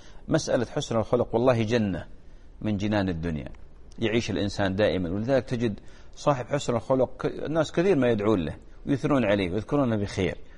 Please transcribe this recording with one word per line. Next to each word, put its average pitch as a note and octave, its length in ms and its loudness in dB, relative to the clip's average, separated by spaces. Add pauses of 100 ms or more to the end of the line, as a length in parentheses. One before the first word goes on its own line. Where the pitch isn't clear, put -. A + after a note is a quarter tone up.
(280)
مسألة - 380 2
حسن D3 320 -4
الخلق A#2 380 2
والله A#2 280 4
جنة G#2+ 420 0 (560)
من G#2 160 0
جنان G#2 320 2
الدنيا، D#2+ 400 -4 (500)
يعيش A2+ 320 0
الإنسان G2 440 0
دائما. F2+ 340 2
ولذلك A2+ 360 0
تجد A#2 340 -2 (360)
صاحب C3+ 300 0
حسن C3+ 300 -2
الخلق B2 420 0
ك-، - 80 -4
الناس - 460 -2
كثير F3+ 240 4
ما C3 120 4
يدعون G#2 380 4
له C#2+ 100 -4 (320)
ويثنون C#3 380 2
عليه G2 260 2
ويذكرونه A2+ 440 0
بخير، G2+ 420 0 (200)